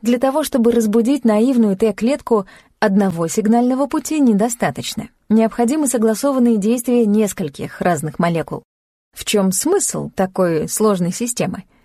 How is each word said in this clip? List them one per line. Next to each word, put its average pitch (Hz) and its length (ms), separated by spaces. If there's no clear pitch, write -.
для 240 180
того, 269 260
чтобы 233 260
разбудить 233 540
наивную 226 500
Т-клетку, 220 720
одного 190 480
сигнального 240 600
пути 311 340
недостаточно. 208 880
Необходимы 233 600
согласованные 240 680
действия 233 500
нескольких 202 760
разных 160 380
молекул. 165 440
В - 140
чём 190 260
смысл 220 600
такой 175 580
сложной 185 420
системы? 190 540